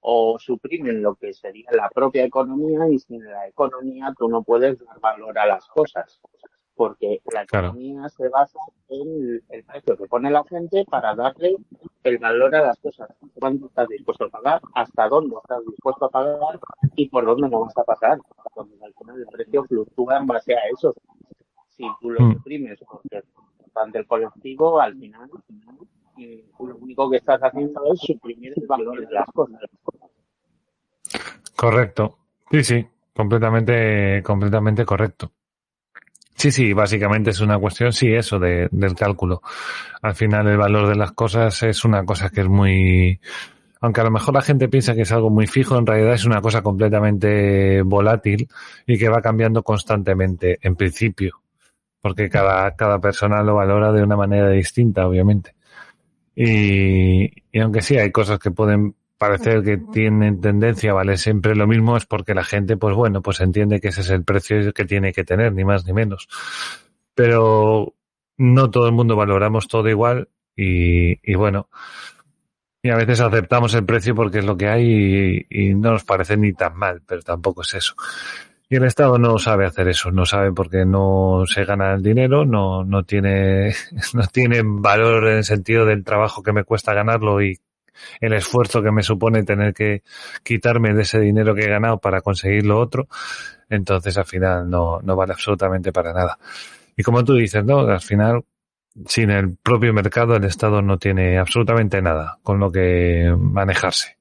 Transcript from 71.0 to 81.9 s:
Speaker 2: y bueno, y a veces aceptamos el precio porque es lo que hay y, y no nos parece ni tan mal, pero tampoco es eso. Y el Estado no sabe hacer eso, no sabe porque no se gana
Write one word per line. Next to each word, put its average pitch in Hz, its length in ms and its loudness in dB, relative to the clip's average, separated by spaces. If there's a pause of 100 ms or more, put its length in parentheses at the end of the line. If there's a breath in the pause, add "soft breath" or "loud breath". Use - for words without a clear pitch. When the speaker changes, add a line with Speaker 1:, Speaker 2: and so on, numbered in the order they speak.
Speaker 2:
y 101 140 -2
bueno, 98 320 0 (1120 loud breath)
y 123 80 0
a 117 60 2
veces 113 240 2
aceptamos 117 540 2
el 107 120 0
precio 110 280 0
porque 107 260 0
es 98 40 -2
lo 101 140 -2
que 101 100 0
hay 101 800 2
y, 101 200 0
y 98 60 2
no 110 180 2
nos 110 120 -2
parece 95 320 0
ni 104 160 2
tan 85 240 -4
mal, 90 300 -4
pero 87 160 -8
tampoco 87 400 -4
es - 100 -8
eso. - 220 -6 (720 loud breath)
Y 131 80 0
el 127 80 4
Estado 127 320 4
no 117 220 4
sabe 101 260 2
hacer 92 240 0
eso, 90 220 -2
no 92 160 2
sabe 98 260 0
porque 92 320 0
no 95 600 2
se 101 180 -2
gana 98 300 0